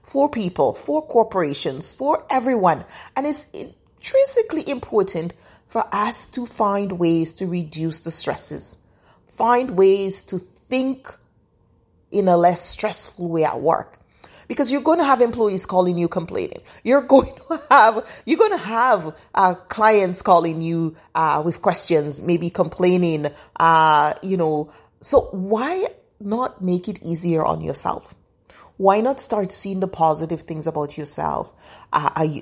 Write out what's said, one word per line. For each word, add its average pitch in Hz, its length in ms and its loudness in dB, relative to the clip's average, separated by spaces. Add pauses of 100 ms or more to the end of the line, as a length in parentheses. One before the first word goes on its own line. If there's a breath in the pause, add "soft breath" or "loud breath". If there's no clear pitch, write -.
for 277 260 0
people, 180 460 -2
for 302 320 -4
corporations, 151 840 -2
for - 380 -2
everyone. 226 540 0 (320 loud breath)
And 277 100 -4
it's 294 260 -6
intrinsically - 1160 -2
important 185 680 -2 (320 soft breath)
for - 260 -4
us 214 340 -2
to 240 200 -8
find 202 520 -2
ways 165 340 0
to 190 140 -8
reduce 160 540 -6
the 165 100 -10
stresses, - 680 -4 (480 soft breath)
find 240 520 0
ways 190 440 4
to 185 160 -8
think 262 680 -6 (1040)
in 190 180 2
a 175 80 6
less 175 280 2
stressful - 640 -4
way 165 160 0
at 131 160 -4
work. - 380 -2 (480 loud breath)
Because 247 260 -2
you're 277 80 0
gonna 320 240 2
have 262 160 4
employees 226 460 0
calling 180 320 0
you 170 100 0
complaining. 165 540 -6 (200 loud breath)
You're 269 200 4
going 269 320 4 (140)
to 330 120 -6 (100)
have, 226 540 4
you're 269 140 0
gonna 415 180 4
have, 220 580 0 (200 loud breath)
uh, 185 200 4
clients 208 680 2
calling 165 400 2
you, 165 340 -2 (180 soft breath)
uh, 151 300 0
with 165 160 -4
questions, 151 580 0
maybe 170 300 -2
complaining, 175 800 0 (340 loud breath)
uh, 156 600 4
you 190 160 -2
know. 156 340 -2 (300 soft breath)
So - 300 2
why 220 540 -4 (320)
not 214 440 -6
make 180 260 -2
it 185 140 -10
easier 165 420 -2
on 160 160 0
yourself? - 540 -6 (640 loud breath)
Why 196 220 4
not 269 200 -2
start 208 320 -2
seeing 196 280 -4
the 190 60 0
positive 160 540 -2
things 156 260 -10
about 151 300 -6
yourself, - 560 -6 (400 loud breath)
uh, 147 240 0
uh, 156 120 0 (140)